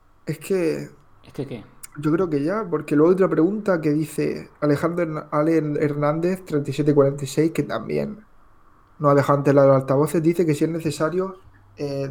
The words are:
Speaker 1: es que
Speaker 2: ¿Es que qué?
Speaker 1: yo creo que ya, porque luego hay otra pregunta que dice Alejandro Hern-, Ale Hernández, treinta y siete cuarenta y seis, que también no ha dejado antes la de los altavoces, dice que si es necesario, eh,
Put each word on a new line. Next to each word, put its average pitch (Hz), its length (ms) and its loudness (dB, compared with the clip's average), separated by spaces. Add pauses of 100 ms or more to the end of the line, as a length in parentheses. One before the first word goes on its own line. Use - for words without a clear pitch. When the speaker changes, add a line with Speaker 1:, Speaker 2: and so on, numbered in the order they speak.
(260)
Speaker 1:
es 151 140 -8
que 156 500 -4 (340)
Speaker 2:
¿Es - 100 -20
que 135 140 -10
qué? 113 160 -14 (340)
Speaker 1:
yo 151 140 -2
creo 175 180 0
que 143 140 -2
ya, 202 260 -2
porque 151 260 -4
luego 151 140 6
hay 190 60 4
otra 185 120 2
pregunta 175 540 0
que 151 80 0
dice 151 600 -4 (120)
Alejandro 165 440 0
Hern-, 156 260 -8
Ale 156 260 2 (260)
Hernández, 151 640 -2
treinta 147 240 -2
y 131 40 -4
siete 147 220 2
cuarenta 139 280 2
y 135 40 -6
seis, 160 240 0
que - 120 -2
también - 600 -6 (760)
no 147 100 2
ha 143 60 6
dejado 139 240 2
antes 139 140 2
la 139 100 6
de 139 60 6
los 135 80 6
altavoces, 143 460 0
dice 170 220 2
que 156 80 2
si 147 120 -4
es 156 40 0
necesario, 165 680 -4 (380)
eh, 139 360 -6